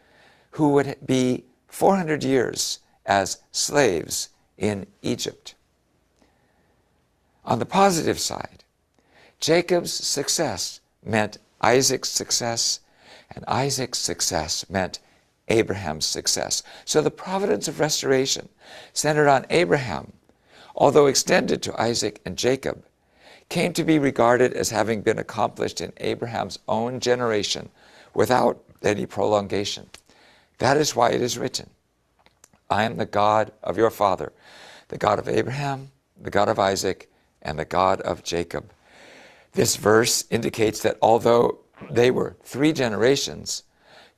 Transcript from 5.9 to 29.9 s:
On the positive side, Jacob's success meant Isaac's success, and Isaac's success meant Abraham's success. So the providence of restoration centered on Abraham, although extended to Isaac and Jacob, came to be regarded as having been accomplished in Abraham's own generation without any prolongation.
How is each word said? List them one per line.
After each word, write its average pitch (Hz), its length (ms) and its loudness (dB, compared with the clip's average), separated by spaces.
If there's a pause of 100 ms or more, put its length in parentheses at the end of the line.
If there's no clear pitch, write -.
On 117 140 -2
the 113 60 -2
positive 180 540 2
side, - 460 -8 (720)
Jacob's 175 540 0
success - 880 -4 (220)
meant 107 360 -2 (240)
Isaac's 127 480 2
success, - 720 -4 (500)
and - 160 -16
Isaac's 127 520 -2
success - 720 -4
meant 92 300 -4 (500)
Abraham's 98 560 0
success. - 580 -4 (220)
So - 160 2
the 143 100 0
providence 196 580 -4
of 151 120 -8
restoration 135 680 0 (440)
centered 151 360 2
on 131 220 4
Abraham, 135 640 0 (640)
although 143 300 6
extended - 560 0
to - 180 -8
Isaac 113 460 -2
and 90 100 -8
Jacob, 127 480 -2 (640)
came 175 240 -2
to 165 100 -2
be 156 160 4
regarded 123 540 4
as - 180 -2
having 107 300 0
been 107 180 0
accomplished 110 640 -4
in 87 160 -8
Abraham's 107 720 -6
own 120 320 -4
generation 117 680 -2 (460)
without 120 480 2 (180)
any 104 260 0
prolongation. 101 840 -2 (680)